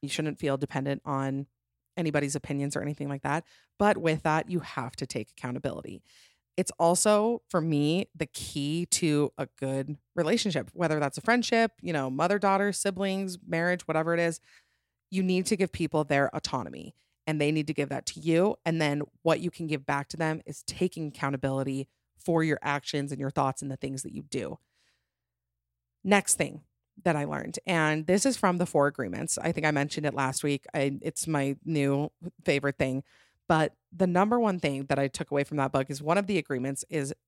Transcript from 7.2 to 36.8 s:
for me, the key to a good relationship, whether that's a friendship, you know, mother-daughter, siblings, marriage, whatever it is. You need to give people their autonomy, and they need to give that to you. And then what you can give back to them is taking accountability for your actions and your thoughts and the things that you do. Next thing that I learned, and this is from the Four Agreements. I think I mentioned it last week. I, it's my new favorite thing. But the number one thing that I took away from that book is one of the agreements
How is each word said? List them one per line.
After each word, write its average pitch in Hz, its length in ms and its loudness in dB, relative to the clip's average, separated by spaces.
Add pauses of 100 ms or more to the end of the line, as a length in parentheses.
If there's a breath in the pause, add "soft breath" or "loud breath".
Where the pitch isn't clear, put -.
for 170 140 0
me, 156 520 2
the 160 120 -4
key 156 640 -4
to 147 460 2
a 147 100 -4 (100)
good 135 380 -4 (180)
relationship, 170 600 0
whether 156 260 0
that's 143 160 -2
a - 60 -10
friendship, 226 580 2
you 170 140 -4
know, 135 160 0
mother-daughter, 196 600 2
siblings, 190 760 -2
marriage, 170 420 0
whatever 160 240 2
it 170 80 2
is. 170 180 2 (720 soft breath)
You 190 120 0
need 185 240 2
to 214 100 2
give 175 160 0
people 156 320 0
their 139 320 2
autonomy, 80 580 -6 (320)
and 156 140 0
they 147 120 4
need 156 160 0
to 156 60 -2
give 143 140 -2
that 135 180 -6
to - 140 -10
you. 165 360 4 (100)
And 165 160 2
then 147 180 2 (220)
what 165 180 4
you 170 100 -2
can 165 160 -8
give 147 200 -4
back 143 240 -2
to 160 80 -10
them 156 260 -2
is - 200 -14
taking 170 440 -4
accountability 135 800 -2 (300)
for 165 260 2
your 151 160 2
actions 143 520 -2
and 131 80 -6
your 139 100 -2
thoughts 135 320 0
and 139 80 -6
the 135 60 -6
things 135 260 -6
that - 100 -12
you - 100 -10
do. 131 360 -6 (1500)
Next 196 300 4
thing - 300 -4 (380)
that 165 140 2
I 143 80 -2
learned, 151 420 -6
and 156 400 2
this 190 200 4
is 254 100 2
from 180 220 2
the 170 80 0
Four 143 220 4
Agreements. 117 500 -4
I 165 140 -2
think 156 140 -2
I 151 40 4
mentioned 147 340 0
it 139 80 0
last 135 320 -2
week. 143 300 -2
I, 139 260 0
it's - 260 -6
my 139 380 0
new 143 480 0 (320)
favorite 143 320 2
thing. 135 280 -2 (440 soft breath)
But 160 260 4 (200)
the 185 120 2
number 202 320 4
one 202 220 2
thing 139 260 -2
that 139 140 2
I 139 80 2
took - 220 -8
away 143 140 2
from 151 140 -6
that 139 140 2
book 135 180 0
is 139 100 -8
one 156 160 2
of 202 100 0
the 190 120 0
agreements 135 500 -4